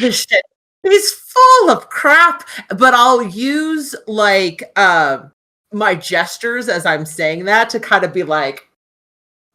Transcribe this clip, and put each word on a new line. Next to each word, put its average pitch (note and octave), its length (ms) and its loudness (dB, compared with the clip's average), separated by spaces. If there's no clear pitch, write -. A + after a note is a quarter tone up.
this A#3 280 -2
shit? - 140 0
He's G4 300 2
full B4+ 580 4
of - 180 -2
crap, E4 600 2
but B3+ 180 4
I'll B3 280 4
use, C#4 720 -6
like, G3 720 -2
uh, E3 480 2
my G#3 220 -2
gestures F3+ 720 -6
as F3 180 -4
I'm D#3 180 -2
saying D#3+ 420 -6
that A3+ 240 0
to A#3 100 -6
kind G3 240 0
of E3+ 80 -6
be F3+ 100 -4
like, D3 460 -4